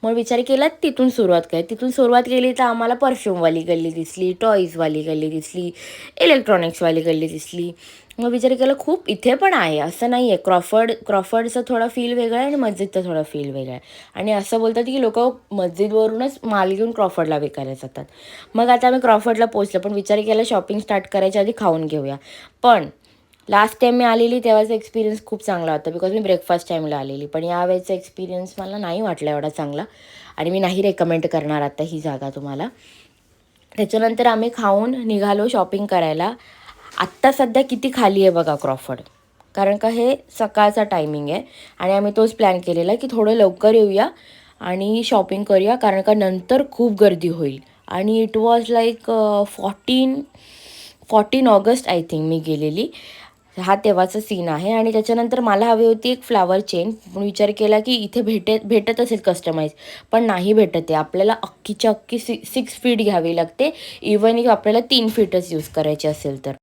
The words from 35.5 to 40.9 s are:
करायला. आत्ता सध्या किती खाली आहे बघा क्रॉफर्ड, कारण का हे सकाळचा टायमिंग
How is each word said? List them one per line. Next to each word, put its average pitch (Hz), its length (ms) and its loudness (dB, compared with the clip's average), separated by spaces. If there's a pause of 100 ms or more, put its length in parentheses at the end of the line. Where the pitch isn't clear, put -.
करायला. 170 460 0 (680)
आत्ता 254 340 2
सध्या 262 300 2
किती 262 320 -2
खाली 196 260 4
आहे 190 100 8
बघा 165 240 0
क्रॉफर्ड, 135 460 -6 (540)
कारण 196 220 2
का 220 120 0
हे 240 280 0 (220)
सकाळचा 214 440 2
टायमिंग 151 480 -2